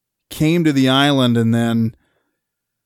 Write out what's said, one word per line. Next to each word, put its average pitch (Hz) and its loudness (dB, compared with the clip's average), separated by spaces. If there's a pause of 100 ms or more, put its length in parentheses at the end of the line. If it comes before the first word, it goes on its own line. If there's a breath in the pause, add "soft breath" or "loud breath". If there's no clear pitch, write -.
(300)
came 160 0
to 156 0
the 135 2
island, 135 0
and 113 0
then 117 -2 (920)